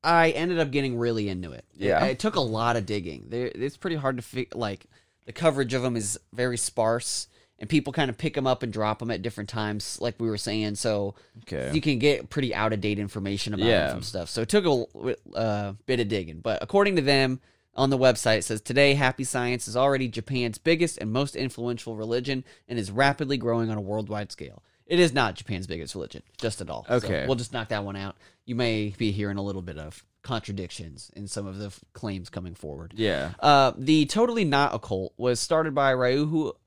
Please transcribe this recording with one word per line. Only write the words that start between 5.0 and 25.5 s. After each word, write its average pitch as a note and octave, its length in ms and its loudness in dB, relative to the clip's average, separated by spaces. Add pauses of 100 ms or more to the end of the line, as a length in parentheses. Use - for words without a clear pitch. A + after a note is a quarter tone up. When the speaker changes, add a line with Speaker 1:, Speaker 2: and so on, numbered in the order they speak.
Speaker 1:
the A#2 80 -16
coverage C#3 400 2
of B2+ 100 0
'em B2+ 140 0
is G#2 200 -4 (160)
very B2 240 0
sparse, - 680 0 (320)
and G#2+ 100 -12
people D3 240 2
kinda C3+ 200 0
pick - 240 -4
'em C3+ 100 0
up B2+ 160 0
and A#2 100 -4
drop G#2+ 280 0
'em A#2 100 -4
at G2 100 -2
different G#2+ 280 -6
times, G#2 520 -4
like A#2 160 -2
we A2+ 120 -2
were G#2+ 80 -2
saying. G#2+ 380 -2
So G2+ 380 0 (280)
Speaker 2:
Okay. C2+ 320 -6
Speaker 1:
you D#3 80 2
can C#3 180 0
get C#3+ 300 2
pretty C3 260 -2
out-of-date G#2 440 0
information G2 540 -4
about G2+ 120 0
'em A#2 40 6
Speaker 2:
Yeah. D#2+ 220 4
Speaker 1:
from A#1+ 100 -6
stuff. F2 280 -6
So A#2 140 -4
it - 60 -4
took G3+ 160 4
a, - 720 -2
uh, G#2 360 -2 (120)
bit B2+ 140 2
of A2+ 80 0
digging. E2+ 320 -4
But G#2+ 240 -2
according G3 320 4
to E3 60 4
them, C3+ 400 4 (320)
on C3+ 160 2
the C3+ 80 4
website, A#2+ 420 6
it F2+ 40 -4
says, A2 160 -4
"Today, C#3 360 6
Happy C3+ 280 2
Science B2 420 -2
is A2 120 -4
already C3+ 320 4
Japan's A#2 480 -2
biggest E3 400 2
and A2 120 -6
most C3+ 280 -2
influential A#2 580 -6
religion B2 480 -2 (240)
and A#2+ 100 -4
is G2+ 140 -4
rapidly C#3 460 2
growing A#2 320 0
on A2 80 -4
a G#2+ 40 -6
worldwide G#2 480 -6
scale." - 320 -16 (240)
It F3 140 2
is E3 140 6
not A#2 220 2
Japan's F#2 320 -6